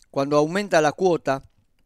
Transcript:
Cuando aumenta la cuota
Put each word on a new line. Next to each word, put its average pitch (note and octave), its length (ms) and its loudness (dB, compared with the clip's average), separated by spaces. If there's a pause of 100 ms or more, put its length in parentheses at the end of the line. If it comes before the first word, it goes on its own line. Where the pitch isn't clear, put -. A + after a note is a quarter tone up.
(100)
Cuando C#3+ 260 -2
aumenta E3+ 440 0
la D3 120 2
cuota D3+ 520 -2 (420)